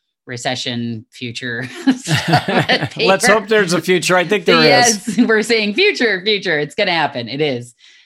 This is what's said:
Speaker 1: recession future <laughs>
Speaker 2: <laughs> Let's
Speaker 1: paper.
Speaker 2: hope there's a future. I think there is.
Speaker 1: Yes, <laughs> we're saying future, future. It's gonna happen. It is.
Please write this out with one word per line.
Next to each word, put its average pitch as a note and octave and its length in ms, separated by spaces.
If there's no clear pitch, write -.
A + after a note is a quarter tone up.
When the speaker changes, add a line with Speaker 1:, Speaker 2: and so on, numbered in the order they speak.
Speaker 1:
recession A#2+ 840
future A#2+ 540
<laughs> - 40
Speaker 2:
<laughs> - 80
Let's E3+ 1080
Speaker 1:
paper. F#3+ 340
Speaker 2:
hope G3+ 80
there's G3+ 260
a E3+ 80
future. F3+ 340
I F3+ 100
think F#3+ 200
there F3+ 140
is. - 60
Speaker 1:
Yes, A3+ 520
<laughs> A3+ 100
we're G#3+ 140
saying G#3+ 320
future, B3+ 500
future. F#3+ 360
It's D3 160
gonna G3 160
happen. C#3 360
It C#3 140
is. B2 320